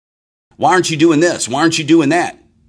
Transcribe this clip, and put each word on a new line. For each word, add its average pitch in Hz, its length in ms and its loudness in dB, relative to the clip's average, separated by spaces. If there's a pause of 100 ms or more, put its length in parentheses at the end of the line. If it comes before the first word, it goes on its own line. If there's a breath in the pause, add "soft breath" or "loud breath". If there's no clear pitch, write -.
(560)
Why 147 160 0
aren't 180 160 0
you 160 80 -4
doing 156 240 2
this? 170 260 0
Why 127 140 -6
aren't 165 160 0
you 165 80 -6
doing 147 260 2
that? 165 280 -4 (300)